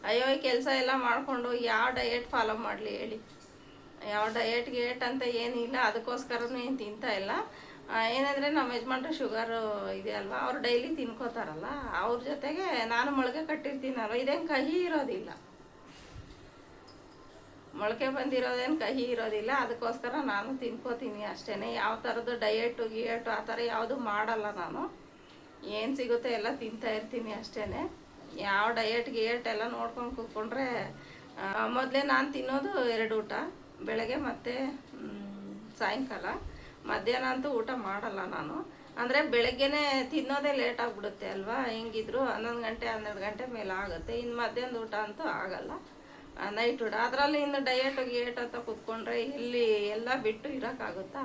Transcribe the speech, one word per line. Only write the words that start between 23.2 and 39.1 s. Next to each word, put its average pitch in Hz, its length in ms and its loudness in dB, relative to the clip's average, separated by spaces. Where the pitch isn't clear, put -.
ಆ - 40 -2
ಥರ 233 80 -2
ಯಾವುದು 226 240 0
ಮಾಡಲ್ಲ 214 400 2
ನಾನು, 165 220 -4
ಏನು 226 240 0
ಸಿಗುತ್ತೆ 240 380 2
ಎಲ್ಲ 226 120 0
ತಿಂತಾ 220 360 -2
ಇರ್ತೀನಿ 220 420 -4
ಅಷ್ಟೇನೆ. 214 420 -4
ಯಾವ 202 180 6
ಡಯಟ್ 226 380 2
ಗಿಯಟ್ 233 360 2
ಎಲ್ಲ 214 140 0
ನೋಡ್ಕೊಂಡು 240 400 -4
ಕೂತ್ಕೊಂಡ್ರೆ, 233 500 -2
ಆ, 208 340 0
ಮೊದಲೇ 262 260 4
ನಾನು 269 220 6
ತಿನ್ನೋದು 262 360 0
ಎರಡು 220 240 2
ಊಟ, 214 140 -4
ಬೆಳಗ್ಗೆ 226 380 0
ಮತ್ತು, - 280 -2
ಮ್, 202 500 -10
ಸಾಯಂಕಾಲ. 208 460 -2
ಮಧ್ಯಾಹ್ನ 240 440 2
ಅಂತೂ 262 160 0
ಊಟ 226 100 -2
ಮಾಡಲ್ಲ 202 340 -2
ನಾನು, 165 240 -4
ಅಂದರೆ 254 180 4